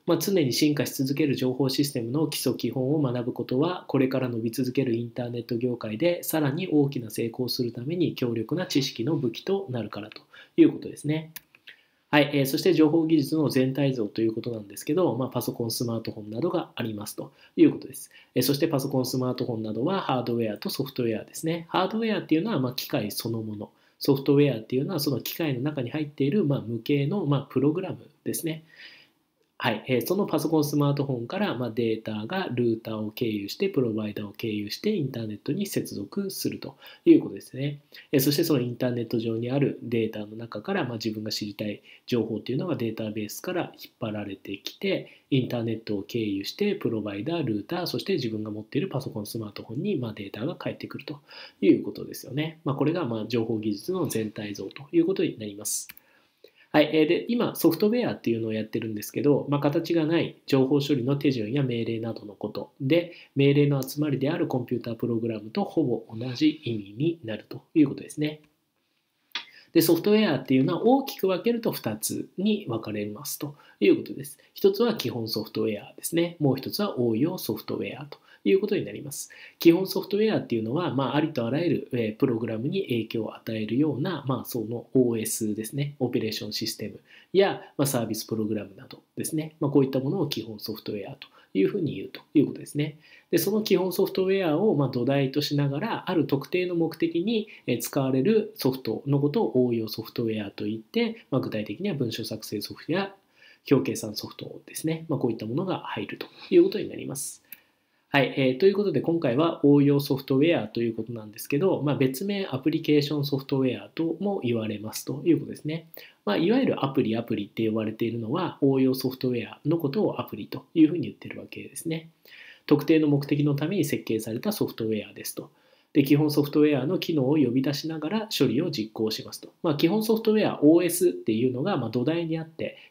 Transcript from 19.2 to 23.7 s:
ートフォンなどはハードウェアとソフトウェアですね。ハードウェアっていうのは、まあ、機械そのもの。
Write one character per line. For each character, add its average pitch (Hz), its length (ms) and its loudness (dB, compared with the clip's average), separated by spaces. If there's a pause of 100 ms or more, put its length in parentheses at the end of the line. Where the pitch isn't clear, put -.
ー 127 60 -2
ト 120 100 -4
フ 123 80 -4
ォ - 20 -4
ン 110 60 -4
な 110 100 -4
ど 113 140 -2
は 185 160 0
ハ 131 180 0
ー 117 40 -2
ド 120 100 0
ウ 117 60 0
ェ 110 120 0
ア 104 60 -8
と - 100 -6
ソ - 160 -4
フ - 80 -12
ト 123 120 -2
ウ - 20 2
ェ 110 120 0
ア - 60 -8
で - 100 -20
す - 120 -6
ね。 165 240 -2
ハ 180 160 2
ー - 20 -2
ド 220 80 -4
ウ 226 60 0
ェ 214 140 0
ア - 20 0
っ 147 80 -6
て 156 80 2
い 156 60 6
う - 20 -2
の 226 80 -2
は、 160 100 0
ま 127 100 0
あ、 - 40 -8
機 - 140 -8
械 107 220 -2
そ - 200 -4
の 113 100 -2
も 107 160 -6
の。 101 140 -10 (340)